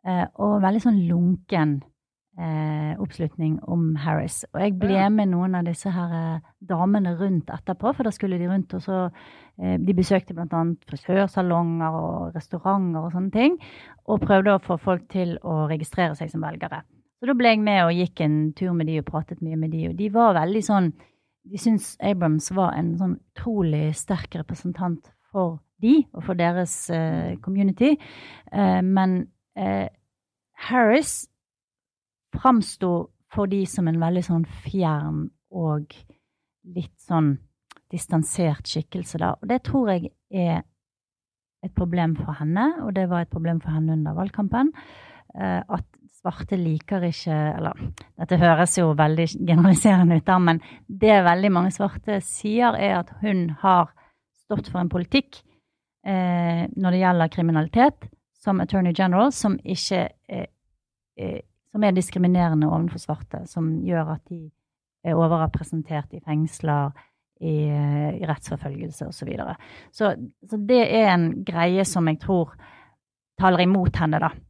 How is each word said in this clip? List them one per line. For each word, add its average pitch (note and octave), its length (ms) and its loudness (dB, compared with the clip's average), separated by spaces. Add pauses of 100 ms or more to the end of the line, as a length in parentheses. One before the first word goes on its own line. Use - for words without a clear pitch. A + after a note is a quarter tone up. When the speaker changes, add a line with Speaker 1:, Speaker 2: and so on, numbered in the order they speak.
Speaker 1:
eh, F3+ 180 0 (140)
og G#3 240 0
veldig G3+ 180 2
sånn G#3 260 4
lunken, E3+ 760 0 (520)
eh, D#3 640 -4
oppslutning D#3 600 -4 (100)
om E3 260 0
Harris. D3+ 500 -4 (100)
Og E3 60 -2
jeg F#3+ 180 0
ble G3 180 2
Speaker 2:
Ja. G3 120 4
Speaker 1:
med G#3 200 2
noen F3+ 240 0
av F3+ 120 -2
disse E3+ 260 -4
her, F3 200 -4
eh, E3 280 -4 (260)
damene F#3 540 0
rundt F#3 340 0
etterpå, G3 420 -4
for - 80 -6
da A3+ 60 0
skulle F#3+ 300 -4
de F3 80 -2
rundt, F#3 260 -2
og F3+ 80 -6
så, F#3 300 -2 (500)
eh, F#3 160 -2
de F3 160 0
besøkte F#3 400 2
blant E3 180 -8
annet E3 380 0
frisørsalonger E3+ 1040 -2
og E3 400 -6
restauranter F3+ 720 -2
og E3+ 80 -6
sånne F#3 180 -4
ting, C#4+ 260 2 (500)
og - 120 0
prøvde G3 280 4
å G3 140 4
få E3+ 180 -4
folk F3+ 280 -2
til F3 360 -4
å D#3 260 -2
registrere D#3 480 -2
seg D#3+ 140 -8
som E3 100 -6
velgere. D#3 400 -10 (400)
Så A#3+ 60 -4
da C#4 60 2
ble A#3+ 160 4
jeg A3 100 4
med G3+ 260 4
og E3+ 80 2
gikk F3 280 -2
en D3+ 320 2
tur F#3 200 -4
med E3 140 0
de D#3+ 100 -2
og D3+ 80 -4
pratet D#3+ 360 -8
mye D#3+ 140 -6
med D#3+ 160 -2
de, D#3+ 180 -4
og E3 60 -6
de G3+ 140 -2
var A3 240 4
veldig F3+ 300 0
sånn, F#3+ 280 2 (540)
de F#3+ 120 -12
syntes - 440 0
Abrams E3+ 500 0
var F#3 220 0
en E3 240 -2
sånn F3+ 220 -2 (160)
utrolig D#3 600 -2
sterk - 400 -6
representant E3+ 760 -6 (200)
for F3 280 -4 (200)
de C4+ 340 2
og E3+ 100 -12
for F#3+ 100 -4
deres, F3 560 -2
eh, E3 480 -2
community. G3 600 2 (540)
Eh, F#3 300 2
men, F#3+ 460 2 (280)
eh, G3 320 -2 (680)
Harris B3 680 2 (1040)
framsto F#3+ 760 0 (200)
for G3+ 180 -2
de F#3+ 180 0
som F3 220 -2
en E3 120 0
veldig E3+ 260 0
sånn E3 200 0 (180)
fjern D#3 640 -2 (220)
og D#3 420 -4 (720)
litt F3 320 -10
sånn D#3 400 0 (540)
distansert D#3+ 760 -2
skikkelse - 540 -8
da. - 220 -2
Og - 60 -12
det B3 160 -2
tror B3+ 280 0
jeg F3+ 200 -2 (200)
er F3 320 0 (1000)
et F#3 120 -12
problem E3+ 400 0
for - 180 -8
henne, E3 320 -2 (180)
og G#3 100 -6
det F#3 160 -2
var F3 120 -2
et E3+ 80 -6
problem E3 320 -2
for - 100 -8
henne D#3 220 0
under D#3 240 -2
valgkampen, G#3 540 0 (640)
eh, F#3 340 -4
at F#3+ 160 -6 (240)
svarte - 480 -6
liker F3 460 -2
ikke, D#3 540 -2
eller E3 160 -4 (440)
dette E3+ 220 0
høres E3+ 380 6
jo E3 160 4
veldig D#3 340 2 (180)
generaliserende F3 720 6
ut D3+ 80 0
da, F#3 140 4
men E3+ 200 4 (300)
det G3+ 340 6
veldig F3+ 280 4
mange F3+ 200 2
svarte - 500 -4
sier A3+ 540 0
er G3 240 0
at F3 100 -8 (120)
hun F#3+ 280 0
har F3+ 400 2 (540)
stått G3+ 280 -6
for F3+ 80 -4
en F3+ 100 -2
politikk, - 520 -2 (640)
eh, F3 640 0
når F#3 240 0
det F#3 100 2
gjelder F3 300 4
kriminalitet, E3 800 2 (240)
som F#3+ 260 -2
Attorney F#3 340 0
General, F#3+ 380 4
som G3+ 280 0
ikke, - 500 -4 (200)
eh, - 160 -8 (720)
eh, - 240 -8 (320)
som G#3 100 0
er G3+ 80 6
diskriminerende F3+ 800 2
overfor E3 320 -2
svarte, - 460 -8
som D#3+ 340 -4
gjør E3 320 -2
at D#3 160 -8
de E3+ 140 -12 (600)
er E3 120 0
overrepresentert D#3+ 960 -2
i D#3+ 80 -14
fengsler, D3+ 720 -2 (480)
i, D#3+ 140 -2 (100)
eh, D3 460 0 (100)
i D#3+ 80 -6
rettsforfølgelse D3+ 760 -8
og - 60 -12
så - 120 -12
videre. - 300 -8 (360)
Så, G#3 220 0 (320)
så G#3+ 120 -8
det A#3 260 4 (100)
er A3 180 6
en F3 140 4 (180)
greie F3+ 400 0
som F3 240 0
jeg D#3 140 0
tror F3 320 0 (840)
taler F3+ 260 4
imot F#3 320 2
henne D#3 240 0
da D#3+ 80 0 (200)